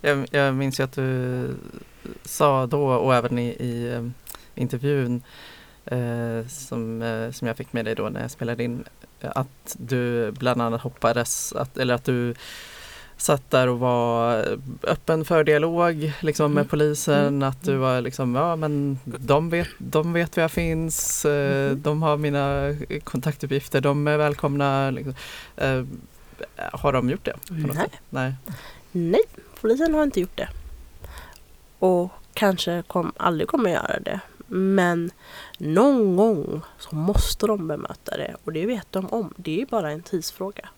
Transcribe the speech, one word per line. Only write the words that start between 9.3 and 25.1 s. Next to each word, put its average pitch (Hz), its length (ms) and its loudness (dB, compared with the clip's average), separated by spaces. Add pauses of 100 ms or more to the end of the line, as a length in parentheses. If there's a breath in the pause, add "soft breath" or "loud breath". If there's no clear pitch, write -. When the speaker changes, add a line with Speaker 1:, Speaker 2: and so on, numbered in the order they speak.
Speaker 1:
att - 440 -6
du 120 520 0
bland 120 300 0
annat 117 200 0
hoppades - 720 0
att, 131 240 -6
eller 127 160 2
att 120 100 -2
du 120 320 0 (840 loud breath)
satt - 340 0
där 127 160 6
och 123 120 2
var 120 680 2 (380)
öppen 160 420 0
för 160 180 4
dialog, 156 760 4
liksom, 151 320 2
med 147 80 4
Speaker 2:
Mm. 139 80 0
Speaker 1:
polisen, 147 580 4
Speaker 2:
Mm. 139 220 2
Speaker 1:
att 131 140 -8
du 147 80 2
Speaker 2:
Mm. 135 100 2
Speaker 1:
var 127 200 2
liksom, 127 340 -2
ja, 165 200 2
men 143 500 0
de 135 440 0
vet, 170 180 0 (100)
de 156 360 0
vet 170 240 0
var 170 40 4
jag 160 100 2
finns, 160 720 -2
eh, 139 460 4
Speaker 2:
Mhm. 139 100 -2
Speaker 1:
de 151 200 0
har 151 160 4
mina 143 580 0 (280)
kontaktuppgifter, 135 800 -2
de 143 260 2
är 151 100 2
välkomna, 139 720 2
liksom. 131 240 -6 (420 loud breath)